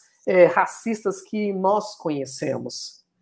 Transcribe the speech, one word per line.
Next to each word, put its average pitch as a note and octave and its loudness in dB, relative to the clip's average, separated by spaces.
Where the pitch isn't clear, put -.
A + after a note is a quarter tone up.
é, F#3 8
racistas G3 -2
que G#3 -4
nós G3 0
conhecemos. C3+ -6